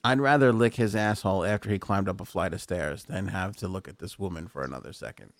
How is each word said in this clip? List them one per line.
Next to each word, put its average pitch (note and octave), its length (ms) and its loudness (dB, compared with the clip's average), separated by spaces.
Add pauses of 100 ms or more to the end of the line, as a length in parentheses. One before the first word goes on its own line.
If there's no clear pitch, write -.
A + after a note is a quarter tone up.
I'd C3 160 4
rather C#3 340 6
lick A2+ 220 4
his A2 200 2
asshole G#2 500 2
after G#2 260 0
he G2 80 0
climbed G2 280 0
up F#2+ 140 -4
a E2 40 -10
flight E2+ 280 -2
of F#2 80 -8
stairs D2 440 -4
than F#2+ 240 -6
have F#2+ 280 -6
to F#2+ 100 -6
look F#2 200 -6
at - 100 -16
this - 220 -14
woman F2 280 -6
for - 160 -10
another C2 300 -10
second. - 460 -16